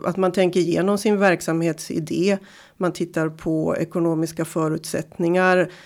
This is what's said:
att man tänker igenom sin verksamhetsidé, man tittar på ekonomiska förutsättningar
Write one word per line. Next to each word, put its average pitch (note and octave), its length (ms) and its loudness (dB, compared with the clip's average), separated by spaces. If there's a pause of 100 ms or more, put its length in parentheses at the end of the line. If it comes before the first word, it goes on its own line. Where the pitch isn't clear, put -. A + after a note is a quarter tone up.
att F3 120 -2
man F#3+ 140 2
tänker F#3 280 2
igenom F3 380 2
sin G#3 220 2
verksamhetsidé, E3 1160 0 (400)
man F3+ 160 -2
tittar E3 360 -4
på D#3+ 480 -2
ekonomiska E3 680 -2
förutsättningar E3+ 1300 0 (140)